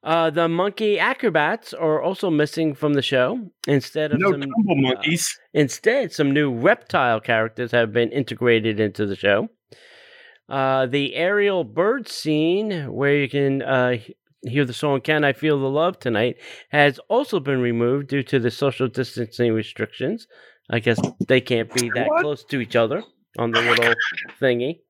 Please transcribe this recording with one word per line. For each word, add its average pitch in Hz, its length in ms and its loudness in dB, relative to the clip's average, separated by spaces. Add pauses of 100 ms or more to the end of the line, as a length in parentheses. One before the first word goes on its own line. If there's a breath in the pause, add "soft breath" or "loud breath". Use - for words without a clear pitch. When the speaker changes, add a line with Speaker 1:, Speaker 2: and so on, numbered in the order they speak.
Speaker 1:
Uh, 165 240 2
the 170 180 0
monkey 196 520 0
acrobats 190 720 0
are 156 280 0
also 185 280 -2
missing 151 460 0
from 147 180 0
the 139 80 2
show. 143 480 0 (180)
Instead 147 460 0
of 143 60 0
Speaker 2:
No 196 120 2
Speaker 1:
some, 139 100 -2
Speaker 2:
tumble 190 300 0 (160)
Speaker 1:
uh, 127 60 2
Speaker 2:
monkeys. 151 440 -2 (160)
Speaker 1:
instead, 151 600 0
some 143 180 0
new 143 220 2
reptile 127 680 0
characters 113 520 -2
have 117 200 2
been 117 200 2
integrated 113 680 0
into 107 280 0
the 98 80 -4
show. 101 340 2 (1000 loud breath)
Uh, 135 380 0
the 139 300 -2
aerial 190 480 0
bird 190 440 -2
scene, 165 840 -2
where 143 240 2
you 143 100 0
can, 139 360 0
uh, 127 300 2
he-, 113 220 -10 (280)
hear 135 200 0
the 123 100 -4
song 139 280 0
"Can 156 220 0
I 139 100 2
Feel 147 260 0
the 135 100 -2
Love 156 280 0
Tonight," 117 380 0 (340 loud breath)
has 143 300 4 (100)
also 226 300 0
been 135 200 -2
removed 120 480 0
due 139 140 -2
to 131 160 -2
the 117 140 0
social 135 360 -2
distancing 120 680 -2
restrictions. 120 760 -6 (420 soft breath)
I 117 100 -2
guess 113 200 0 (280)
they 131 140 4
can't 117 320 -2
be 120 220 -2
that 117 140 -2
Speaker 2:
What? 101 120 2
Speaker 1:
close 147 240 -4
to 139 160 -6
each 110 140 -4
other 113 260 2 (380)
on 117 100 0
the 113 120 0
little 117 320 2 (220)
Speaker 2:
<laughs> - 240 -14
Speaker 1:
thingy. 131 500 0